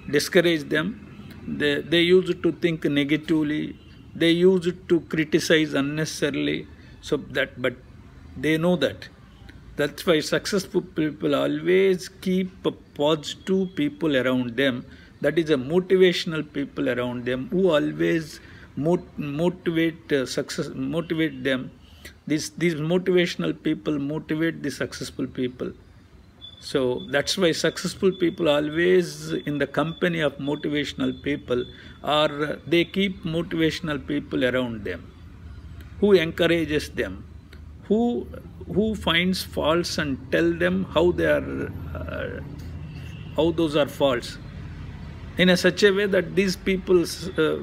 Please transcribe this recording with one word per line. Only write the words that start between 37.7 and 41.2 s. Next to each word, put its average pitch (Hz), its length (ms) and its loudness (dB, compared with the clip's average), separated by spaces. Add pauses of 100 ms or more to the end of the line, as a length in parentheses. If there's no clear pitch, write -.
who, 233 420 2 (400)
who 208 280 0
finds 180 480 2
faults 160 540 0
and 135 340 -4
tell 165 220 4
them 180 320 0
how 175 280 4
they 165 140 2